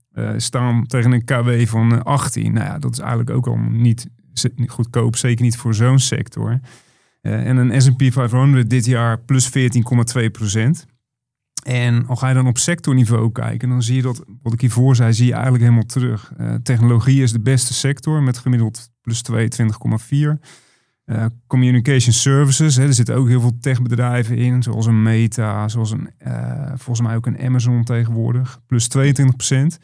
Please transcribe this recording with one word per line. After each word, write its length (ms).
eh, 260
staan 500
tegen 240
een 120
K 60
W 360
van, 280
eh, 60
achttien. 540
Nou 120
ja, 140
dat 120
is 80
eigenlijk 300
ook 180
al 100
niet, 520
ze-, 220
niet 140
goedkoop, 460
zeker 280
niet 140
voor 160
zo'n 260
sector. 600
Eh, 260
en 100
een 240
S 60
and 100
P 160
vijfhonderd 560
dit 160
jaar 340
plus 280
veertien 360
komma 200
twee 260
procent. 560
En 440
al 80
ga 120
je 60
dan 140
op 100
sectorniveau 720
kijken, 380
dan 140
zie 120
je 60
dat, 220
wat 120
ik 80
hiervoor 340
zei, 180
zie 120
je 80
eigenlijk 300
helemaal 220
terug. 520
Eh, 160
technologie 680
is 100
de 100
beste 320
sector 500
met 140
gemiddeld 520
plus 200
tweeëntwintig 560
komma 200
vier. 420
Eh, 200
communication 640
services, 640
hè, 80
er 100
zitten 220
ook 120
heel 140
veel 180
techbedrijven 800
in, 260
zoals 220
een 180
Meta, 640
zoals 240
een, 260
eh, 500
volgens 400
mij 80
ook 100
een 140
Amazon 440
tegenwoordig, 840
plus 200
tweeëntwintig 480
procent. 480